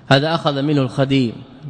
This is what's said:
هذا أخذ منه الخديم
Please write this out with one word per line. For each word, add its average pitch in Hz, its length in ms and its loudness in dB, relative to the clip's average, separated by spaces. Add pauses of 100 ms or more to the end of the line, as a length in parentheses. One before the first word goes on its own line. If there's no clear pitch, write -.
هذا 143 260 2
أخذ 143 280 -2
منه 147 200 2
الخديم 131 500 0 (380)